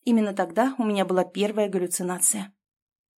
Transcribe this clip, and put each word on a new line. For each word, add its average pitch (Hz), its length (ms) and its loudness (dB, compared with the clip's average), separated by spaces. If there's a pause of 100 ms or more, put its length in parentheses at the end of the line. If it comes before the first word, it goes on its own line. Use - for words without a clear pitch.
Именно 220 300 2
тогда 202 440 0
у 247 60 -2
меня 202 220 0
была 185 180 2
первая 202 460 -2
галлюцинация. 180 840 -2 (640)